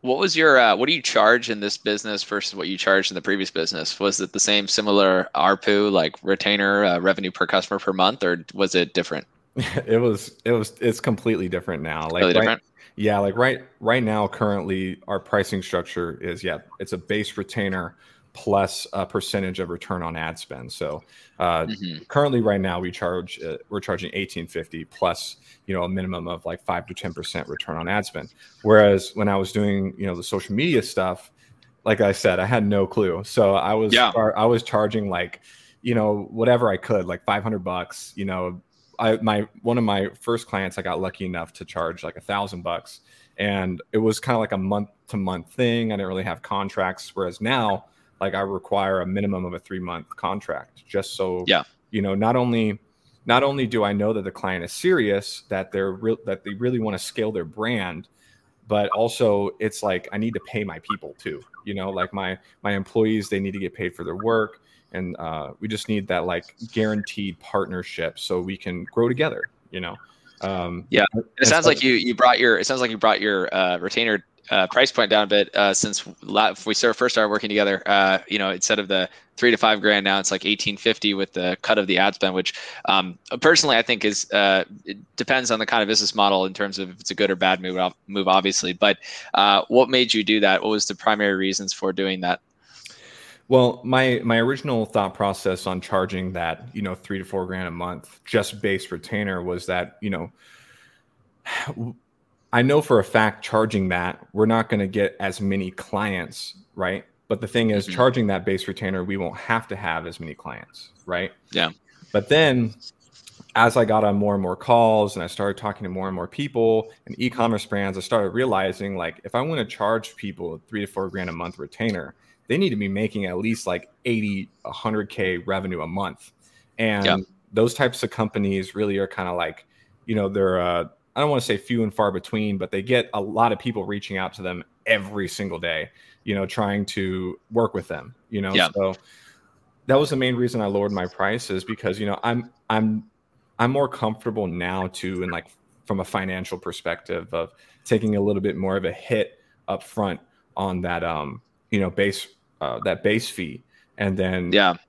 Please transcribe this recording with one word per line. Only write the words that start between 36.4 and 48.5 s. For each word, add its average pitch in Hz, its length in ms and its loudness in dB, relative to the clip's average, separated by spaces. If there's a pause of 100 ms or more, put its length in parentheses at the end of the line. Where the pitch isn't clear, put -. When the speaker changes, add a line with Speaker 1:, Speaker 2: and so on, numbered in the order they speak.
Speaker 2:
I 92 80 0
could, 98 260 0
like, 87 220 -8
five 104 160 2
hundred 107 220 -4
bucks, 90 520 -8
you 101 80 -6
know. 92 380 -6 (360)
I, 110 180 4
my, 107 320 0 (140)
one 117 160 0
of 113 60 2
my 101 260 0 (100)
first 117 260 -2
clients, 95 320 -4
I 95 40 -8
got 90 180 -4
lucky 92 240 -6
enough 87 300 -8
to 92 100 -16
charge, 85 400 -6
like, 82 120 -10
a 87 40 -16
thousand 101 420 -6
bucks, - 380 -8 (380)
and 95 520 -2
it 107 80 0
was 110 220 2
kinda 123 180 0
like 107 140 -2
a 98 60 -2
month 101 320 -2 (180)
to - 80 -6
month 92 340 -4
thing. 117 400 0
I 104 60 -2
didn't 98 120 -4
really 95 140 -4
have 87 200 -6
contracts. 98 760 -4
Whereas 90 240 -4
now, 110 460 0 (340)
like, 95 140 -2
I 98 60 -2
require 98 600 0